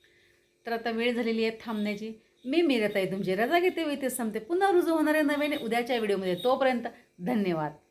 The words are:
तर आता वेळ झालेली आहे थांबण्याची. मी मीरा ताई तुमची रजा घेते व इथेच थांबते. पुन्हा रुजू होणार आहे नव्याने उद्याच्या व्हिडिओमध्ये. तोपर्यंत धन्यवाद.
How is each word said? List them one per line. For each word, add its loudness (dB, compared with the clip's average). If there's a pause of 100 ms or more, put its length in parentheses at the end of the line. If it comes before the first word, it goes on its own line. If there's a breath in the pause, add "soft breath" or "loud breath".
(640 soft breath)
तर -6
आता -4
वेळ 0
झालेली 0
आहे -2
थांबण्याची. -4 (320 soft breath)
मी 2
मीरा 4
ताई 0
तुमची -2
रजा 2
घेते 2
व -2
इथेच -4
थांबते. -4
पुन्हा 0
रुजू 4
होणार 2
आहे 4
नव्याने 0
उद्याच्या -2
व्हिडिओमध्ये. 0
तोपर्यंत 0 (380 loud breath)
धन्यवाद. 0 (200)